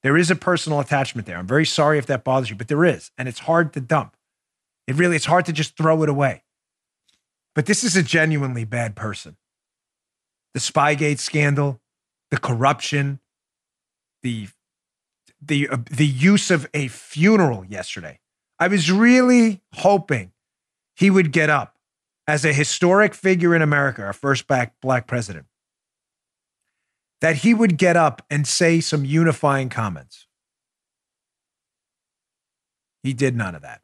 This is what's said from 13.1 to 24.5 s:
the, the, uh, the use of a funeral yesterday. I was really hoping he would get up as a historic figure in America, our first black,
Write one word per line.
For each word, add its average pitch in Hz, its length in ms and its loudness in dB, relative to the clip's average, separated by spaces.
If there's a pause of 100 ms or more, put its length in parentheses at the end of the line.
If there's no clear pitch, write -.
the, 113 280 -8 (920)
the, 143 260 -2
uh, 131 100 -6 (120)
the 147 160 0
use 156 460 2
of 147 240 0
a 143 120 -4
funeral 147 800 0
yesterday. 90 540 -14 (400)
I 175 80 2
was 180 240 2
really 240 720 4 (100)
hoping 147 600 0 (640)
he 196 140 4
would 185 220 4
get 156 180 2
up 143 300 -2 (480)
as 151 180 -2
a 151 80 2
historic 180 640 2
figure 175 400 2
in 160 80 2
America, 143 400 0
our 98 100 -8
first 139 340 -2
black, 123 320 -2